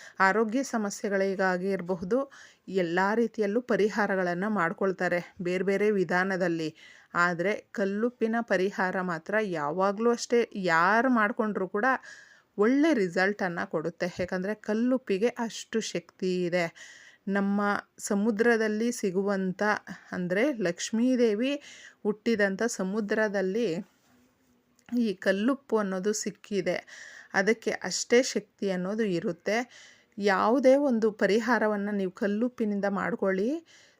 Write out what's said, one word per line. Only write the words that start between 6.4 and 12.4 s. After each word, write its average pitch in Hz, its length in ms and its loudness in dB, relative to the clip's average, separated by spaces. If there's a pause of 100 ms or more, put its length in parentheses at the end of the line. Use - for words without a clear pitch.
ಆದ್ರೆ 175 400 2 (180)
ಕಲ್ಲುಪ್ಪಿನ 220 720 -2
ಪರಿಹಾರ 190 600 0
ಮಾತ್ರ 185 400 -4
ಯಾವಾಗ್ಲೂ 190 720 0
ಅಷ್ಟೇ, 233 440 0
ಯಾರು 190 540 4
ಮಾಡ್ಕೊಂಡ್ರೂ 214 580 0
ಕೂಡ 208 180 -2 (720)